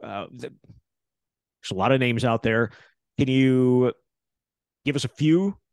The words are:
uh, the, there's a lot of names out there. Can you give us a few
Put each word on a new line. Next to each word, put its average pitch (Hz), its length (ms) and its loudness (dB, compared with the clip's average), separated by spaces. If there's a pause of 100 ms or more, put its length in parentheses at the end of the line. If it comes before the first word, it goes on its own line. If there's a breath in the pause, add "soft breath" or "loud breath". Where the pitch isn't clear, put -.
uh, 101 300 -14
the, - 180 -16
there's - 1200 -20
a 98 40 -8
lot 101 160 0
of 135 80 2
names 120 240 0
out 117 200 0
there. 113 280 0 (460 loud breath)
Can 139 100 0
you 127 640 2 (920)
give 143 100 -2
us 139 80 -4
a 123 60 -6
few 175 480 0 (160)